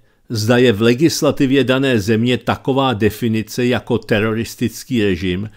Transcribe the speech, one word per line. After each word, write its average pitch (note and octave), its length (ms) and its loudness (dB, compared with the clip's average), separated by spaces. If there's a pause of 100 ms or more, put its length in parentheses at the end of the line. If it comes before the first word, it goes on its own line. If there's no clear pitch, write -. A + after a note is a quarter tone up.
(280)
zda A#2 300 2
je B2 140 6
v G2+ 100 -2
legislativě C3+ 840 2
dané C3 360 0
země A#2 380 0
taková C3 560 -2
definice A2 720 -2
jako A#2 320 -2
teroristický A2 1040 -4
režim F#2+ 520 -2